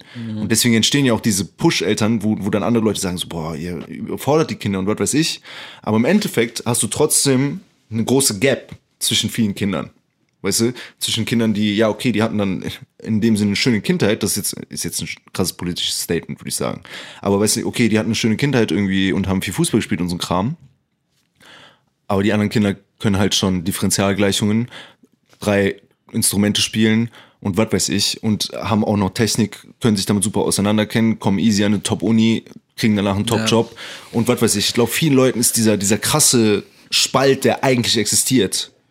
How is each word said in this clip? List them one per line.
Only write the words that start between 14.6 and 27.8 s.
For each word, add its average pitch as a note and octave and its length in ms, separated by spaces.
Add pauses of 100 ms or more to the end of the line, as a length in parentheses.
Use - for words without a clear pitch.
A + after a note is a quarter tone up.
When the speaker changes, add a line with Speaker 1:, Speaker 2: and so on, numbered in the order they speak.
Speaker 2:
ist - 140
jetzt - 180
ein D#2+ 60 (240)
krasses F2 240
politisches - 460
Statement, - 380
würde - 80
ich - 80
sagen. - 260 (380)
Aber G2+ 200
weißt G#2+ 160
du, - 100
okay, A2 220
die G#2+ 100
hatten G#2+ 100
eine A2 80
schöne A2 200
Kindheit B2+ 340
irgendwie F#2+ 420
und F#2 160
haben F#2+ 140
viel F#2+ 120
Fußball E3+ 240
gespielt F#2 220
und F2+ 80
so F2 80
ein D#2+ 40
Kram. G2+ 360 (1500)
Aber G2 140
die G#2 100
anderen G#2 180
Kinder G2+ 260 (220)
können A2 200
halt F#2+ 160
schon F#2 300
Differentialgleichungen, G2+ 1040 (720)
drei G2+ 400 (320)
Instrumente G#2 500
spielen A2 480 (300)
und F#2+ 160
was A2 160
weiß F#2+ 160